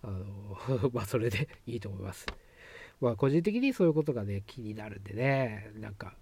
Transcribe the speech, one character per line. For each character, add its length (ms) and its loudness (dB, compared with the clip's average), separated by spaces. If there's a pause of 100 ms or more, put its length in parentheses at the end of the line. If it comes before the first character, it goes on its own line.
あ 40 -10
の、 840 -2
<laughs> 40 -12
ま 80 -2
あ、 40 -4
そ 120 0
れ 100 2
で 200 0 (180)
い 100 -4
い 40 -4
と 80 -8
思 100 -6
い 40 -6
ま 100 -6
す。 120 -14 (760)
ま 100 4
あ、 60 0
個 120 4
人 140 6
的 180 2
に 120 4
そ 120 4
う 40 8
い 20 8
う 40 4
こ 100 4
と 80 0
が 120 -2
ね、 220 -2
気 140 -14
に 140 -6
な 140 -8
る 120 -10
ん 40 -14
で 100 -10
ね、 600 2
な 160 -10
ん 40 -10
か 280 -12